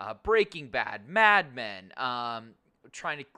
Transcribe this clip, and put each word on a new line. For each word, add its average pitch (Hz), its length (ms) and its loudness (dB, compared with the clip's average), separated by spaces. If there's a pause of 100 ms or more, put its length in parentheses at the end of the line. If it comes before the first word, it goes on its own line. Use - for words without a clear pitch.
uh, 107 140 -8
Breaking 208 520 0
Bad, 107 420 -4
Mad 196 460 4
Men, 101 420 -10
um, 117 580 -6 (360)
trying 156 280 -8
to 139 60 -14 (140)